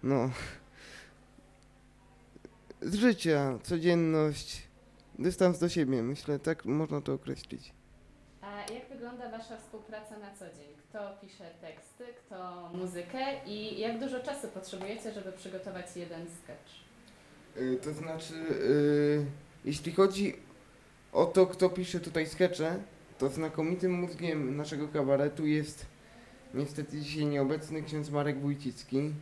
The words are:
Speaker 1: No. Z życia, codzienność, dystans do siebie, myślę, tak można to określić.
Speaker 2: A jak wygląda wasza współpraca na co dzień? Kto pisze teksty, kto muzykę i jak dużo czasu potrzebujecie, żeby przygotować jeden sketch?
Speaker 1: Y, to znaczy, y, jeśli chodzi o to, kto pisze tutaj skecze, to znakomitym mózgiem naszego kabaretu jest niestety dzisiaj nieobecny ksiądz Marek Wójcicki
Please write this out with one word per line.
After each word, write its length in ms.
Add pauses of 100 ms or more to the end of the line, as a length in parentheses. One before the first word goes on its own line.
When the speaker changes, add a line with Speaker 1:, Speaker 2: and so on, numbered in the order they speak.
Speaker 1:
No. 280 (2500)
Z 120
życia, 680
codzienność, 1000 (560)
dystans 400
do 100
siebie, 340
myślę, 360
tak 260
można 360
to 140
określić. 580 (720)
Speaker 2:
A 300
jak 160
wygląda 420
wasza 260
współpraca 600
na 160
co 100
dzień? 320 (120)
Kto 320
pisze 240 (160)
teksty, 440 (220)
kto 480
muzykę 440 (280)
i 340
jak 200
dużo 200
czasu 280
potrzebujecie, 640
żeby 200
przygotować 640
jeden 300 (160)
sketch? 280 (840)
Speaker 1:
Y, 260
to 100
znaczy, 420
y, 920 (380)
jeśli 280
chodzi 420 (800)
o 140
to, 200
kto 240
pisze 300
tutaj 260
skecze, 500 (420)
to 100
znakomitym 640
mózgiem 640
naszego 320
kabaretu 580
jest 400 (680)
niestety 460
dzisiaj 260
nieobecny 560
ksiądz 280
Marek 300
Wójcicki 800